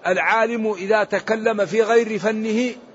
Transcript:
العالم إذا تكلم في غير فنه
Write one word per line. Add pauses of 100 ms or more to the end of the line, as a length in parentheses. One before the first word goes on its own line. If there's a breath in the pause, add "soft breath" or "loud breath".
العالم
إذا
تكلم
في
غير
فنه (200)